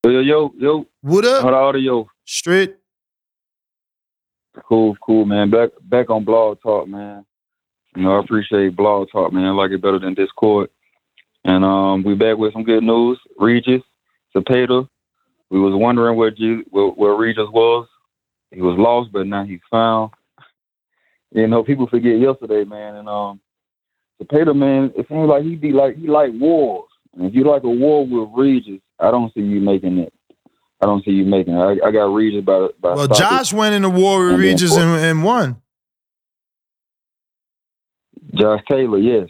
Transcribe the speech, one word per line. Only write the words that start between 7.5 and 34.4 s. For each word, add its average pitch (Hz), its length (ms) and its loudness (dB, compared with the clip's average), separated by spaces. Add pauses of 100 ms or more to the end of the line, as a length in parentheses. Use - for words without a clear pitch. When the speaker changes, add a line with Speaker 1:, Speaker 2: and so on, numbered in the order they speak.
Speaker 1:
You 92 80 -4
know, 95 120 2
I 101 40 2
appreciate 101 560 -2
Blog 101 340 0
Talk, 95 220 -2
man. 92 120 -2
I 95 60 0
like 98 220 -2
it 92 100 -6
better 98 160 0
than 92 160 -6
Discord. 101 560 0 (760)
And, 92 200 2
um, 98 380 0
we 101 120 0
back 110 240 0
with 107 140 -2
some 113 100 -10
good 113 220 2
news. 117 340 2 (180)
Regis 120 460 2 (520)
Zepeda. 127 540 0 (640)
We 95 80 0
was 98 160 2
wondering 117 420 2
where 113 140 2
G-, 113 400 -4
where, 101 160 2
where 101 280 0
Regis 110 360 -2
was. 117 380 2 (640)
He 92 100 -10
was 90 160 0
lost, 117 340 2
but 98 140 -4
now 101 180 -6
he's 95 160 -14 (100)
found. 113 420 -2 (1200)
You 110 160 0
know, 113 160 2
people 135 240 -2
forget 117 300 0
yesterday, 120 440 0
man. 104 320 -12
And, 104 140 -18
um, 101 320 -8 (840)
Zepeda, 151 320 0
man, 135 420 0
it 120 120 -8
seems 156 200 -2
like 147 140 2
he 165 140 -6
be 151 160 -4
like, 135 240 2
he 160 100 -12
like 147 260 2
wars. 139 560 -2 (260)
And 90 120 -6
if 101 80 -6
you 131 80 2
like 143 220 2
a 123 40 -2
war 139 380 2
with 117 260 -4
Regis, 120 480 0 (200)
I 92 100 2
don't 117 240 -2
see 107 60 -6
you 101 200 -2
making 95 380 0
it. 85 140 -6 (680)
I 98 60 2
don't 101 180 0
see 101 80 -2
you 98 120 2
making 95 300 0
it. 87 40 0
I, 95 300 0
I - 40 2
got 101 200 2
Regis 104 320 -2
by, 95 240 0 (120)
by 87 140 -2
Speaker 2:
Well, 143 120 -2
Speaker 1:
stoppage. 107 120 2
Speaker 2:
Josh 233 340 0
went 214 220 0
in 196 80 0
the 190 80 0
war 190 340 2
with 180 100 2
Speaker 1:
And 180 80 2